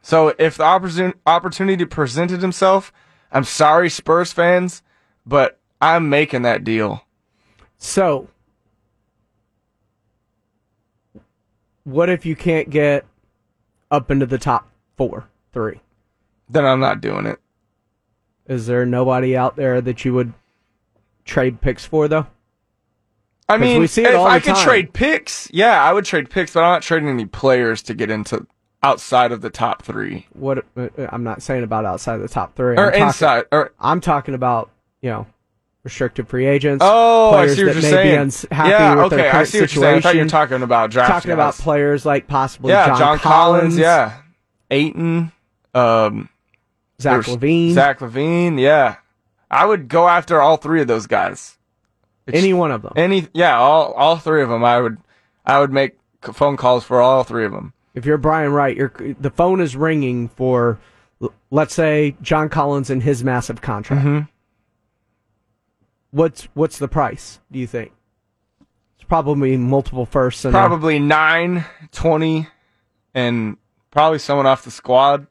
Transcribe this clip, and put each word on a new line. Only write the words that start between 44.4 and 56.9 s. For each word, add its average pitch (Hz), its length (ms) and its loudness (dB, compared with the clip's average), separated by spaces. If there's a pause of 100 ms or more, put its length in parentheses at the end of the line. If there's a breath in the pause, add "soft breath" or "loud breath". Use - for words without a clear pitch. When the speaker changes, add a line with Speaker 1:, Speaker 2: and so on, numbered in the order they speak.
Speaker 1:
Ayton, 165 640 -2 (420)
um, 110 540 2 (720)
Speaker 2:
Zach 123 240 0
Speaker 1:
there's 120 120 -6
Speaker 2:
LaVine. 165 380 0
Speaker 1:
Zach 139 240 2
LaVine, 151 600 -2
yeah. 135 360 2 (540)
I 143 160 2
would 196 220 -2
go 170 200 2
after 170 320 2
all 160 160 4
three 156 240 -2
of 139 60 0
those 113 200 -2
guys. 95 520 -6 (680)
It's - 120 -2
Speaker 2:
Any 190 140 2
one 175 180 0
of 110 120 -8
them. - 120 -16
Speaker 1:
any, 180 400 0
yeah, 156 240 2
all, 143 360 4
all 151 220 2
three 156 260 -2
of 127 60 -2
them. 117 140 -2
I 120 180 2
would, 113 180 -4 (460)
I 135 140 2
would 139 140 0
make 135 240 -2 (280)
c-, 117 80 -14
phone 143 240 -2
calls 123 280 0
for 123 160 0